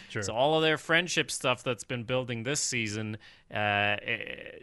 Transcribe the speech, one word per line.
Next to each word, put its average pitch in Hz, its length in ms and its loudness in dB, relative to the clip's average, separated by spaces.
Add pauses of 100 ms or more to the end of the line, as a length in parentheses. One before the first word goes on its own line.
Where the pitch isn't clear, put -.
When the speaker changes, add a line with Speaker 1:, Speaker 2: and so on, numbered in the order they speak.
Speaker 1:
Sure. 110 120 -4
Speaker 2:
So 101 120 -2
all 143 240 4
of 160 40 4
their 156 160 4
friendship 160 540 2
stuff 127 320 0
that's 123 220 -2
been 123 180 -4
building 123 400 -2
this 143 160 -2
season, 110 580 -2 (320)
uh, - 60 -6
eh, 104 720 2 (380)